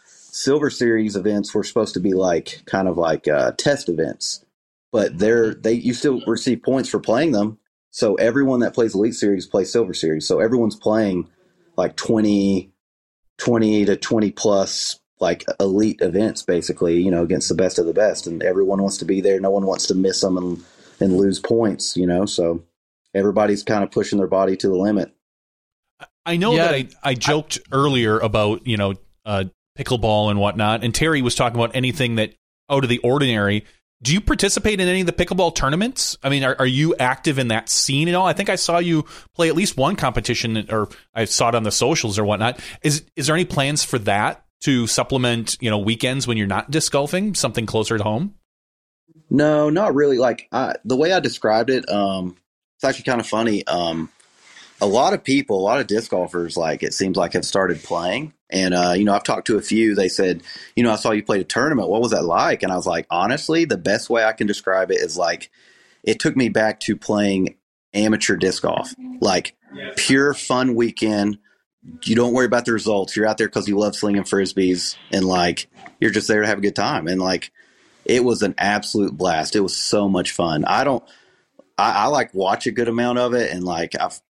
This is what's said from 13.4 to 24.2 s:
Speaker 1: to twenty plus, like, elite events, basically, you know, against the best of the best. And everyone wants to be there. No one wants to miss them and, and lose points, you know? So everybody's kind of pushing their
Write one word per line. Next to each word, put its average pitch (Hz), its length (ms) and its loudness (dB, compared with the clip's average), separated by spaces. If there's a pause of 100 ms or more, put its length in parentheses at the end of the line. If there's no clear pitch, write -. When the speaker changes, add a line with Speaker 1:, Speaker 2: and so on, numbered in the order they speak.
Speaker 1:
to 95 100 2
twenty 107 360 0
plus, - 680 0 (200)
like, 87 260 -2 (140)
elite 104 420 2
events, 95 420 0
basically, 87 580 0
you 95 80 2
know, 85 140 2
against 82 260 0
the 87 60 -2
best 90 240 0
of 82 80 0
the 82 60 0
best. 92 340 0
And 82 160 -6
everyone 95 380 2
wants 98 160 -2
to 87 80 -10
be 95 160 0
there. 98 180 2
No 98 100 0
one 98 160 0
wants - 220 -2
to 98 80 0
miss 95 260 0
them 92 160 2
and, 87 260 -6 (360)
and 95 180 2
lose 98 220 2
points, 113 580 0
you 90 80 2
know? 90 220 2
So 85 340 -2 (540)
everybody's 101 480 2
kind 104 200 0
of 92 60 -4
pushing 104 300 -2
their 95 80 0